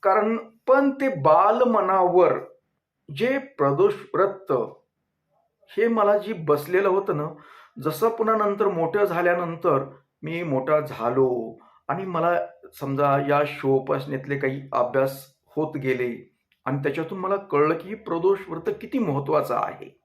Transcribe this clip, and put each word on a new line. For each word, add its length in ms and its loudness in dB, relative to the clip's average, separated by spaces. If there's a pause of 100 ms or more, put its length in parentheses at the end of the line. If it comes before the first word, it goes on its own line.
कारण 340 2 (300)
पण 240 4
ते 180 -2
बाल 540 4
मनावर 680 4 (840)
जे 220 0
प्रदोष 560 2 (200)
व्रत 380 0 (1200)
हे 120 2
मला 300 2
जी 140 -6
बसलेलं 560 0
होतं 280 0
ना, 100 -4 (560)
जसं 260 0
पुन्हा 280 0
नंतर 320 0
मोठं 360 0
झाल्यानंतर 840 0 (320)
मी 200 -6
मोठा 380 0
झालो 760 -2 (300)
आणि 160 -4
मला 420 0 (340)
समजा 380 2 (100)
या 180 2
शोपासनेतले 920 -2
काही 240 -4 (100)
अभ्यास 540 -2 (300)
होत 200 -4
गेले 580 -4 (300)
आणि 140 -4
त्याच्यातून 400 -4
मला 180 -2
कळलं 380 0
की 200 -8
प्रदोष 440 0 (100)
व्रत 320 -6
किती 180 -6
महत्त्वाचं 560 0
आहे. 500 -6